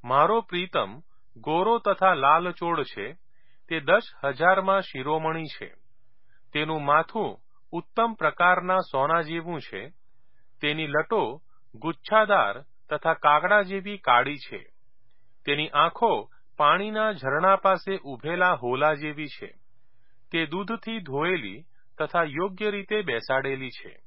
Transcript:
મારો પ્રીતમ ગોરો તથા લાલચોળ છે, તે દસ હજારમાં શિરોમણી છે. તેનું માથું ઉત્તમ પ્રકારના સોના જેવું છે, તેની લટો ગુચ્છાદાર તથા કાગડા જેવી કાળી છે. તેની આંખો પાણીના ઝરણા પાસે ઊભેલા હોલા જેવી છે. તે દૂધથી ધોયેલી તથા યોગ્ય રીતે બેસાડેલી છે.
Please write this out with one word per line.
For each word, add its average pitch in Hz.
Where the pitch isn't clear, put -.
મારો 156
પ્રીતમ 165
ગોરો 180
તથા 190
લાલચોળ 165
છે, 110
તે 160
દસ 170
હજારમાં 185
શિરોમણી 156
છે. -
તેનું 151
માથું 151
ઉત્તમ 226
પ્રકારના 180
સોના 165
જેવું 165
છે, 107
તેની 151
લટો 151
ગુચ્છાદાર 160
તથા 160
કાગડા 165
જેવી 196
કાળી 131
છે. -
તેની 147
આંખો 156
પાણીના 214
ઝરણા 156
પાસે 190
ઊભેલા 165
હોલા 131
જેવી 151
છે. -
તે 165
દૂધથી 208
ધોયેલી 143
તથા 165
યોગ્ય 185
રીતે 208
બેસાડેલી 131
છે. -